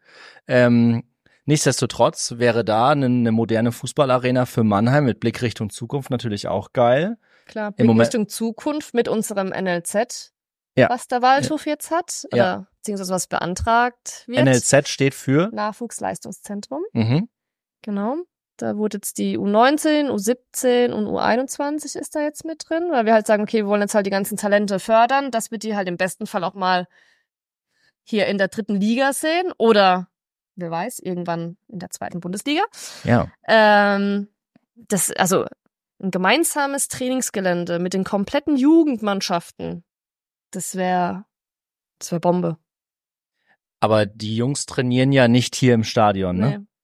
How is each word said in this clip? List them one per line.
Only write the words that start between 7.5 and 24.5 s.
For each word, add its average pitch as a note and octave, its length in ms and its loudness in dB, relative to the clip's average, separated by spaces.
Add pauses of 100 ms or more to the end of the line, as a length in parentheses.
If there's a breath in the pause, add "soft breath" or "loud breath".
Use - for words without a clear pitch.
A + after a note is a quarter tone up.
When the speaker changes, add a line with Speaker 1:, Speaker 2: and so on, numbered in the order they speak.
Speaker 1:
Im G3+ 40 -12
Speaker 2:
Blick A#3 140 4
Speaker 1:
Moment A3+ 200 6
Speaker 2:
Richtung G#3+ 200 -2
Zukunft C4 680 -6
mit A#3 140 0
unserem G3+ 440 -2
N F#3+ 140 -4
L F3 160 -2
Z, - 500 -6 (440)
Speaker 1:
Ja. B2+ 140 6
Speaker 2:
was B3 180 -6
der B3 140 -2
Waldhof C4+ 440 2
jetzt D4 240 -6
hat - 420 -4
Speaker 1:
Ja. - 20 -2
Speaker 2:
oder F#3+ 320 0 (100)
beziehungsweise G3 360 -8
was F3+ 140 -2
beantragt - 1000 -2
wird. B3 100 -2
Speaker 1:
N B3+ 80 6
L C3+ 160 4
Z - 240 4
steht C3+ 280 -2
für? D#3 380 0
Speaker 2:
Nachwuchsleistungszentrum. G#3 1300 -8 (100)
Speaker 1:
Mhm. A#2+ 360 0 (540)
Speaker 2:
Genau. G#3+ 340 -6 (420)
Da A3 180 -4
wurde G#3+ 200 -2
jetzt - 220 -10
die G3 200 -2
U G3 80 -4
neunzehn, C#4+ 640 2
U G#3 80 -2
siebzehn A#3+ 760 0
und G#3+ 140 -4
U G3 100 -4
einundzwanzig C#4+ 800 -2
ist D#4+ 220 -10
da D4+ 40 -2
jetzt D4+ 240 -6
mit D#4+ 240 -12
drin, E4 220 -2
weil A#3+ 160 2
wir A3 80 4
halt G#3+ 120 4
sagen, G#3+ 180 2
okay, A3 140 -2
wir G#3 100 -2
wollen G#3 140 2
jetzt G3+ 120 -2
halt G#3 100 2
die G3 60 -6
ganzen G3 260 -2
Talente G3+ 440 0